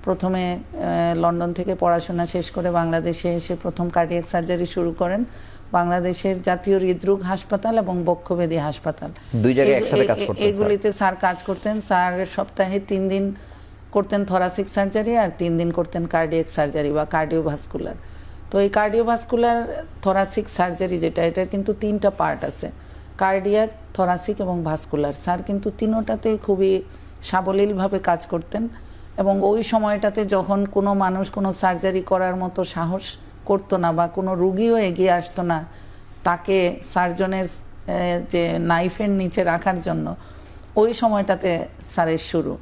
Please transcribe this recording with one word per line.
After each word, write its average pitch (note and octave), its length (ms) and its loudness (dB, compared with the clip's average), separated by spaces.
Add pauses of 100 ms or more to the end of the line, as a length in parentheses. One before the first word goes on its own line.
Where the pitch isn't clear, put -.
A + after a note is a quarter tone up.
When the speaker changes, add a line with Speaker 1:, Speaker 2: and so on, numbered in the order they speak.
Speaker 1:
প্রথমে, F#3 560 0
আহ, E3+ 580 0
লন্ডন E3+ 360 2
থেকে F3+ 220 -2
পড়াশোনা F3 520 2
শেষ F3 240 -4
করে F3 200 -2
বাংলাদেশে E3+ 640 0
এসে E3+ 260 -4
প্রথম F3 280 -4
কার্ডিয়াক E3+ 380 0
সার্জারি F3 380 0
শুরু E3+ 260 -2
করেন F3+ 340 0 (460)
বাংলাদেশের F3+ 680 0
জাতীয় F#3 360 2
হৃদরোগ F#3 440 2
হাসপাতাল G3 560 -2
এবং F#3 280 0
বক্ষব্যাধি E3+ 520 0
হাসপাতাল। D3+ 540 -4 (240)
Speaker 2:
দুই A#2 180 6
জায়গায় C3+ 240 6
Speaker 1:
এগু-, A2 80 2
Speaker 2:
একসাথে - 180 4
Speaker 1:
এ-, - 40 4
Speaker 2:
কাজ G#3+ 100 4
Speaker 1:
এ-, G3+ 80 -2
Speaker 2:
করতেন G3+ 260 2
স্যার। G3 100 0
Speaker 1:
এগুলিতে G#3 300 2
স্যার F#3+ 240 0
কাজ F3+ 280 0
করতেন। G#3 360 -2
স্যার F3+ 460 2
সপ্তাহে G3 540 0
তিন F#3+ 280 0
দিন G3 280 0 (560)
করতেন G3+ 320 2
thoracic F#3 440 0
সার্জারি G#3+ 500 0
আর G3+ 200 4
তিন E3+ 200 2
দিন E3+ 140 2
করতেন E3+ 340 -2
কার্ডিয়াক E3 440 2
সার্জারি D3 420 0
বা D3+ 140 0
কার্ডিওভাস্কুলার। D#3 920 -2 (560)
তো G3 80 4
এই G3+ 100 4
কার্ডিওভাস্কুলার A#3 1160 2 (180)
thoracic G3 440 2
সার্জারি F3+ 520 0
যেটা, E3 260 0
এটার F3+ 220 0
কিন্তু G3 260 -2
তিনটা G#3 360 2
পার্ট D#3+ 340 -2
আছে, - 280 -8 (460)
কার্ডিয়াক, G3 520 2 (280)
thoracic F3+ 420 0
এবং F3+ 240 -2
ভাস্কুলার। D3+ 500 -2
স্যার F3+ 300 -2
কিন্তু G3+ 340 -2
তিনোটাতেই A3 600 0
খুবই F#3+ 460 2 (400)
সাবলীলভাবে F#3+ 760 2
কাজ F3 280 0
করতেন G#3 400 -4 (500)
এবং G3 240 2
ওই G#3 220 4
সময়টাতে G#3 640 2
যখন G3 400 2
কোনো G3+ 280 2
মানুষ F#3+ 360 2
কোনো G3 240 -2
সার্জারি F#3 480 0
করার F#3 340 2
মতো F3+ 280 -2
সাহস F3 540 -4 (280)
করতো G3 320 2
না E3+ 140 2
বা E3+ 160 2
কোনো F#3 280 -2
রুগীও F#3+ 420 4
এগিয়ে F#3 340 4
আসতো F3 300 0
না E3+ 220 0 (600)
তাকে F3+ 600 2
সার্জনের, F#3 600 0
আহ, F3 840 -4
যে E3+ 300 2
নাইফের F3 500 2
নিচে F#3+ 340 0
রাখার E3+ 380 0
জন্য, D#3+ 340 -4 (600)
ওই A3 180 4
সময়টাতে G3 720 2 (160)
স্যারের D#3+ 360 0
শুরু। - 440 -2